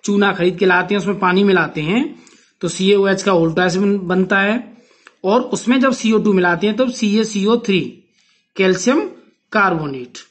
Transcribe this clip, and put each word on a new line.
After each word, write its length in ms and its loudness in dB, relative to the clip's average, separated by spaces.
चूना 280 2
खरीद 260 -2
के 80 2
लाते 280 2
हैं, 60 0
उसमें 180 -4
पानी 260 2
मिलाते 380 0
हैं, 200 0
तो 60 -4
सीएओएच 540 2
का 100 2
होल 220 2
ट्वाइस 220 0
बन-, 240 0
बनता 400 0
है, 360 -2
और 260 2
उसमें 300 0
जब 120 2
सीओ 260 0
टू 140 2
मिलाते 340 0
हैं, 100 -2
तब 140 0
सीएसीओ 720 0
थ्री 200 0
कैल्शियम 520 0
कार्बोनेट। 680 -2